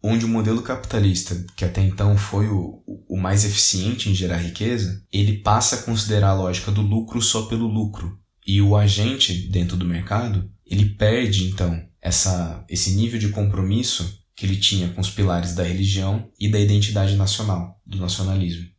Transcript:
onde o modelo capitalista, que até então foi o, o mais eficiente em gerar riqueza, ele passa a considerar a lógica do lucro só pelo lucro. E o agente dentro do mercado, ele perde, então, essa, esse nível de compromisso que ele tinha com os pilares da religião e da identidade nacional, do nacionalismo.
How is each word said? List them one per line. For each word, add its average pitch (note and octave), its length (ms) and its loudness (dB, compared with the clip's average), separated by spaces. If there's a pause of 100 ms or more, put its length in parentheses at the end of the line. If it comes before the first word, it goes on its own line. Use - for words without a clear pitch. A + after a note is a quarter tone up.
onde A2+ 220 2
o A2+ 40 -2
modelo A2+ 320 0
capitalista, G2 800 -2 (120)
que F#2 100 -4
até F2+ 160 0
então G2+ 340 4
foi G2+ 320 0
o, F#2+ 360 -4 (240)
o F#2 100 -4
mais F#2+ 260 2
eficiente G2+ 640 0
em G2+ 60 2
gerar F2 240 0
riqueza, G2 760 -4
ele G2+ 280 2
passa A2+ 380 2
a - 40 -6
considerar G#2 480 2
a G2 60 4
lógica F#2 360 -2
do G#2 100 2
lucro A2+ 400 0
só A2 220 0
pelo A2+ 240 -2
lucro. G2+ 520 -4 (260)
E G2 160 2
o G2+ 160 6
agente G#2 720 0
dentro F2 260 0
do F2+ 100 -2
mercado, G2 680 -2 (120)
ele G#2 260 2
perde, G#2+ 560 2
então, F2+ 380 -2 (160)
essa, F2 720 -2
esse F2+ 220 0
nível A#2 280 0
de G2+ 100 0
compromisso G2 920 -2 (160)
que - 100 -8
ele F#2+ 120 0
tinha F#2+ 320 0
com G2 120 -6
os G2 80 -2
pilares F2 460 0
da F2+ 80 -2
religião G2 680 -2 (100)
e G#2 120 0
da G#2 80 2
identidade G#2 560 2
nacional, F#2+ 680 -2
do G2 120 -10
nacionalismo. F2+ 680 -2 (120)